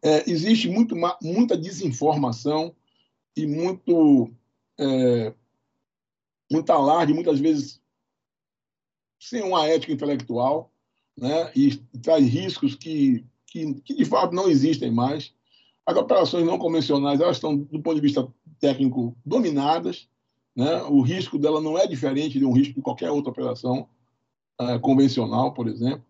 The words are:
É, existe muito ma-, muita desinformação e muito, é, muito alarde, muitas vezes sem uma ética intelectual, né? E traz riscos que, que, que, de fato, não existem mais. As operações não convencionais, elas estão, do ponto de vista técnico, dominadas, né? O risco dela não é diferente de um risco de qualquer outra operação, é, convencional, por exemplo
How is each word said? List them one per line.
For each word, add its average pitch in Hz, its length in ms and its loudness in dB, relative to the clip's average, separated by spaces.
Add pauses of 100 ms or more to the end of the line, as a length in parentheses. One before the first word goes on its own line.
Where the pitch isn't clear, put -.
É, 151 280 2
existe 180 380 2
muito 220 260 0
ma-, 175 280 -2
muita 196 340 0
desinformação 151 1160 -4 (640)
e 156 100 -6
muito, 156 840 2 (480)
é, 127 540 0 (1200)
muito 156 180 0
alarde, 156 440 4
muitas 160 260 0
vezes 147 400 -2 (1400)
sem 240 240 -10
uma 180 240 0
ética 156 260 0
intelectual, 143 760 -2 (480)
né? 156 380 -2
E 135 200 2 (260)
traz 156 240 4
riscos 147 480 -2
que, 143 500 0 (220)
que, 156 340 -8
que, - 140 -10
de 294 100 2
fato, 175 300 0
não 190 140 2
existem 143 420 2
mais. 131 440 -2 (520)
As - 100 0
operações 175 480 2
não 170 140 0
convencionais, 143 640 0
elas 175 160 2
estão, 151 200 -2
do 143 240 -6
ponto 160 140 -2
de 151 80 -2
vista 139 260 0 (320)
técnico, 131 640 0
dominadas, 170 840 -2 (460)
né? 147 300 -2
O 143 160 4
risco 160 380 -2
dela 151 220 2
não 156 180 -2
é 190 80 4
diferente 139 520 -2
de 135 60 2
um 127 80 2
risco 135 220 4
de 135 80 -8
qualquer - 280 -6
outra 143 200 -2
operação, 127 580 -6 (720)
é, 123 180 -2
convencional, 131 720 2
por 117 140 -6
exemplo 113 440 -4